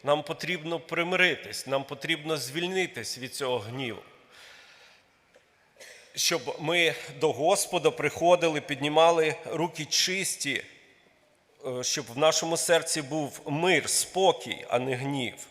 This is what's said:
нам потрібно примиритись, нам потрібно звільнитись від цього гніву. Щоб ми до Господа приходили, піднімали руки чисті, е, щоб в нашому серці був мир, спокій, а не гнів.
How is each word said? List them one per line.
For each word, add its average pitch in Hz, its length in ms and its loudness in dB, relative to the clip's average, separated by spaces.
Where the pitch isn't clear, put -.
нам 147 200 2
потрібно 160 560 -6
примиритись, 170 880 -2
нам 135 160 0
потрібно 151 540 -6
звільнитись 165 800 -4
від 123 180 -12
цього 127 240 -2
гніву. 117 420 -8
Щоб - 440 0
ми 165 360 2
до 156 120 4
Господа 160 600 2
приходили, 165 720 2
піднімали 156 760 4
руки 160 400 -4
чисті, - 760 -2
е, 123 180 -4
щоб 131 220 -4
в 117 120 -10
нашому 160 400 2
серці 165 440 2
був 139 440 -6
мир, 156 440 2
спокій, - 800 0
а 120 100 2
не 131 160 -2
гнів. 131 560 -6